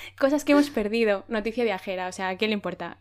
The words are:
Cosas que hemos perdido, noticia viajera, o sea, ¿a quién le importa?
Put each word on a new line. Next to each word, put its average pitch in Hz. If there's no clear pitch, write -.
Cosas 285
que 294
hemos 285
perdido, 208
noticia 226
viajera, 185
o 185
sea, 190
¿a 190
quién 214
le 214
importa? 175